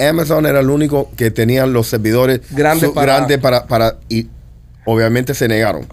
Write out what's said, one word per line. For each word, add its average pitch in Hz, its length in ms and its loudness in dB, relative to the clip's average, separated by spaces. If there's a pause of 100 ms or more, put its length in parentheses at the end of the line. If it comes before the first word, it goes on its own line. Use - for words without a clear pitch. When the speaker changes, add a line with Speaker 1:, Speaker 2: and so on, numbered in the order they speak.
Speaker 1:
Amazon 156 460 0
era 139 140 2
el 131 100 2
único 147 460 0
que 113 140 0
tenía 120 360 2
los 120 200 0
servidores 123 540 0 (100)
Speaker 2:
Grandes 151 380 0
Speaker 1:
su-, 147 60 -4
Speaker 2:
para 139 220 2
Speaker 1:
grandes 135 220 2
para, 123 280 0
para, 113 320 0 (100)
y 113 200 -4 (560)
obviamente 117 500 0
se 127 140 -2
negaron. 107 440 -2